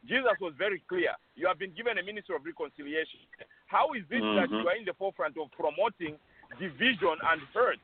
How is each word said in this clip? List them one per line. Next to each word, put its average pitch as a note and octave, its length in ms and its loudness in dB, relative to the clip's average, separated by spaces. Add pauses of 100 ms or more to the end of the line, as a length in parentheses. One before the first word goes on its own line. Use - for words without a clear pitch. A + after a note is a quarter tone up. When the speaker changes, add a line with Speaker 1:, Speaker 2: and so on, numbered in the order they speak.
Speaker 1:
Jesus A#3+ 340 2
was F3 180 -6
very F#3+ 300 -2
clear. E3 260 0 (220)
You D#3 120 -2
have F3+ 120 2
been F#3+ 140 -8
given A3 240 -2
a F3 60 -4
ministry G3 320 -8
of C#3 100 -6
reconciliation. D3+ 760 -6 (480)
How C4 260 2
is A3 160 -4
it A#3 120 0
that G#3 280 2
Speaker 2:
Mm-hmm. G#3 60 -2
Speaker 1:
you A3 140 0
are F#3 60 2
in A3+ 100 -8
the F3 80 -4
forefront F3+ 440 -4
of D3 140 -8
promoting D#3+ 640 -2 (420)
division F3+ 580 2 (120)
and D#3+ 120 2 (120)
hurt G#3+ 300 4